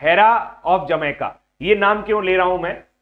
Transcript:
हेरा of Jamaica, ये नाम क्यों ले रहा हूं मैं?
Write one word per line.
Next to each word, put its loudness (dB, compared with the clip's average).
हेरा 2
of 0
Jamaica, -4
ये 2
नाम 0
क्यों -2
ले 0
रहा 2
हूं 0
मैं? -8